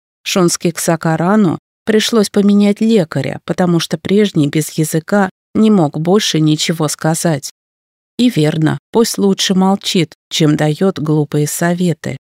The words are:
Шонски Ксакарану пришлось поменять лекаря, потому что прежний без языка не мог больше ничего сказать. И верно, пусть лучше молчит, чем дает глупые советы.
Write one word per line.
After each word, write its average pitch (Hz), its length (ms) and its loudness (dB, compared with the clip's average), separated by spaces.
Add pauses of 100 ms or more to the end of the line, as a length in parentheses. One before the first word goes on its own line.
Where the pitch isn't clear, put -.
(240)
Шонски 175 480 0
Ксакарану 165 880 0 (260)
пришлось 214 440 0
поменять 202 500 2
лекаря, 180 680 -2
потому 175 340 0
что - 180 -6
прежний 190 500 0
без 151 240 -4
языка 165 580 -2 (240)
не 214 160 2
мог 170 300 2
больше 170 400 0
ничего 156 480 0
сказать. 160 640 -4 (640)
И 247 120 4
верно, 156 480 0 (140)
пусть - 260 0
лучше 190 380 0
молчит, 190 580 0 (160)
чем 151 260 2
дает 151 440 -2
глупые 151 480 -2
советы. 170 760 -4